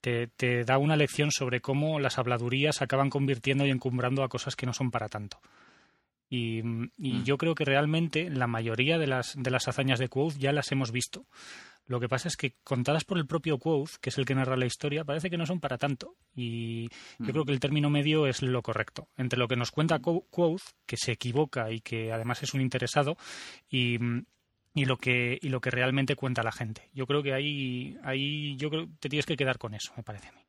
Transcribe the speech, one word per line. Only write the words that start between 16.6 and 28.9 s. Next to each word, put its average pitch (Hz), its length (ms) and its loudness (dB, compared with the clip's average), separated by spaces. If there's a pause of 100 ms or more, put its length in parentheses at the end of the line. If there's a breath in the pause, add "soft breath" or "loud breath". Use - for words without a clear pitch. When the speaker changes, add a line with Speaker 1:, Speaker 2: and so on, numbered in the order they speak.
Speaker 1:
yo - 20 -10 (300 loud breath)
Speaker 2:
Mm. 110 100 -4
Speaker 1:
creo 151 160 2
que 143 60 2
el 131 80 2
término 147 280 2
medio 147 380 4
es 131 160 0
lo 127 180 2
correcto. - 560 -4
Entre 123 220 0
lo 123 100 4
que 127 80 2
nos 120 140 0
cuenta 156 300 2
Quo-, 170 280 0
Quoth, 175 320 2 (240)
que - 140 -6
se - 140 0
equivoca 123 600 0
y 113 80 -4
que 113 320 -4
además 113 300 -2
es 143 100 -4
un 135 100 0
interesado, 131 540 2 (540 loud breath)
y, 123 280 2 (760)
y 135 100 2
lo 131 100 2
que, 123 440 2
y 143 100 -4
lo 127 100 0
que 127 100 -2
realmente 131 460 2
cuenta 123 260 0
la 110 80 0
gente. - 440 -8
Yo 131 120 -4
creo 147 160 0
que 139 120 -2
ahí, 135 680 -4
ahí 143 540 -2
yo 147 140 -4
creo, 165 180 -4 (100)